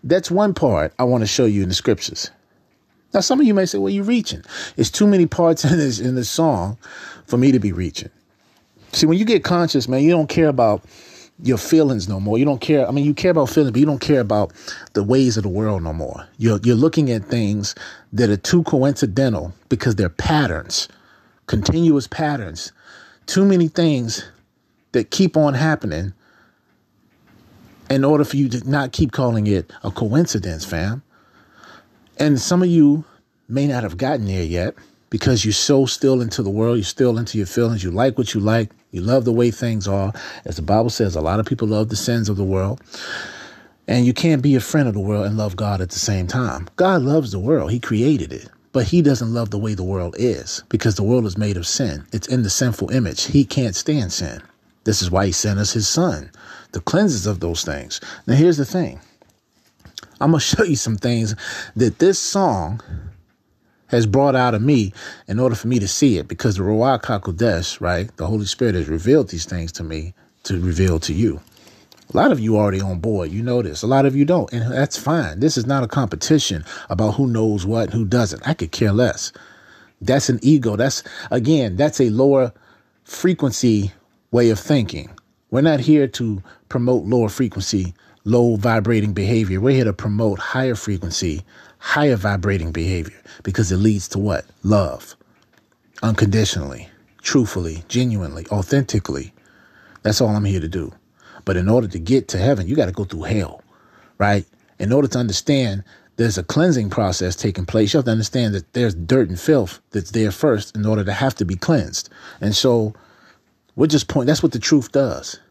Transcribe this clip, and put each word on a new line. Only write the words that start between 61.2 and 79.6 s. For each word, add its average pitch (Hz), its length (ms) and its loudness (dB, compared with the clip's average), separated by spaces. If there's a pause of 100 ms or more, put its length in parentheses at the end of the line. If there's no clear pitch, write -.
that 110 240 0
this 185 200 4
song 110 640 -2 (1080)
has 117 180 2
brought 135 300 2
out 123 180 2
of 107 80 -2
me 117 300 2 (340)
in 104 140 -2
order 123 160 0
for - 100 -10
me 120 140 0
to 98 80 -2
see 127 280 2
it, 73 120 -6
because 95 280 -2
the 98 60 -2
Ruach 113 400 0
HaKodesh, 98 800 -2
right, 90 380 -4
the 80 80 -6
Holy 104 200 -2
Spirit 107 300 -2
has 76 120 -2
revealed 101 420 2
these 82 140 -8
things 85 280 -8
to - 100 -12
me 80 320 -10 (300)
to 92 160 -4
reveal 87 400 2
to 78 120 -4
you. 78 280 0 (760)
A - 20 -4
lot 285 140 4
of 156 80 2
you 110 180 0
already 101 240 2
on 95 200 -4
board. 95 320 -4
You 107 100 -6
know 123 200 0
this. 78 200 -8
A 107 60 -2
lot 135 180 4
of 131 80 2
you 143 100 4
don't, 156 280 2
and 120 200 -4
that's 135 240 -2
fine. 110 440 -4
This 156 160 2
is 117 100 -2
not 135 160 0
a 113 60 -4
competition 104 760 0 (240)
about 107 260 0
who 139 120 0
knows 110 400 0
what 113 180 0
and - 80 -6
who 113 120 0
doesn't. 110 420 -2
I 160 80 0
could - 180 -6
care 104 200 2
less. 113 400 0 (680)